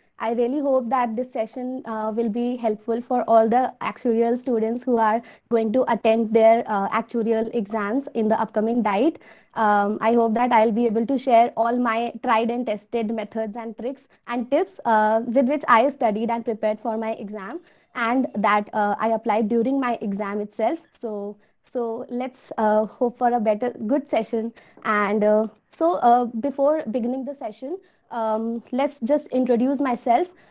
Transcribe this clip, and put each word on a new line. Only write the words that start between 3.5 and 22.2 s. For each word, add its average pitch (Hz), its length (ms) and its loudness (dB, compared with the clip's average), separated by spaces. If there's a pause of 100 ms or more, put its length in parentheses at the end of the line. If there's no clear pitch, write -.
actuarial 233 560 0
students 233 460 -2
who 240 160 0
are 220 240 2 (260)
going 226 260 0
to 254 180 4
attend 220 400 2
their, 226 340 6
uh, 196 220 -2
actuarial 226 680 -2
exams 214 600 -2
in 220 140 0
the 214 120 2
upcoming 226 420 0
diet. 214 380 2 (340)
Um, 208 460 2
I 226 140 2
hope 226 200 2
that 247 180 0
I'll 226 200 6
be 240 140 0
able 226 200 0
to 269 120 0
share 240 380 4
all 233 200 0
my 240 360 -2 (120)
tried 233 260 2
and 240 160 -4
tested 220 480 -4
methods 220 420 -6
and 226 220 -12
tricks 262 300 -10 (180)
and 247 240 -4
tips, 359 340 0
uh, 220 400 2
with 240 240 2
which 294 200 -2
I 247 220 6
studied 226 400 -2
and 233 140 -4
prepared 214 360 -2
for 220 160 -4
my 220 160 -6
exam, 208 480 -12 (340)
and 247 320 0 (100)
that, 208 360 2
uh, 208 260 0
I 226 100 -2
applied 220 400 0
during 240 300 2
my 247 220 -2
exam 202 400 -4
itself. 226 400 -4 (200)
So, 208 360 -8 (360)
so 233 380 -6
let's, 247 480 -8